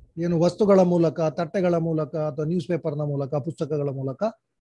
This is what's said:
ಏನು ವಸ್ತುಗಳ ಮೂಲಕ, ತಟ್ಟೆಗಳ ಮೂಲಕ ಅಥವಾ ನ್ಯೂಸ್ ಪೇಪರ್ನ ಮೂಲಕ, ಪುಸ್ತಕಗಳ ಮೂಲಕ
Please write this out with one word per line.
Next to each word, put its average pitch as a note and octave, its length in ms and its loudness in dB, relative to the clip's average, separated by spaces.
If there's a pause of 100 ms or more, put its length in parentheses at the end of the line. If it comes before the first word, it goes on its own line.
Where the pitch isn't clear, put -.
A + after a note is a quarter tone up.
(180)
ಏನು E3+ 220 0
ವಸ್ತುಗಳ F#3+ 400 4
ಮೂಲಕ, F3 400 4
ತಟ್ಟೆಗಳ F3 540 0
ಮೂಲಕ E3 420 -2
ಅಥವಾ D3+ 280 -4
ನ್ಯೂಸ್ E3 220 -2
ಪೇಪರ್ನ D3+ 340 -4
ಮೂಲಕ, C#3+ 340 -4
ಪುಸ್ತಕಗಳ D3 540 -4
ಮೂಲಕ C3+ 340 -6 (440)